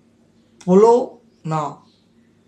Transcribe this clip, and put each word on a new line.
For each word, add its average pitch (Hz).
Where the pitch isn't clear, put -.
பொலோனா, 190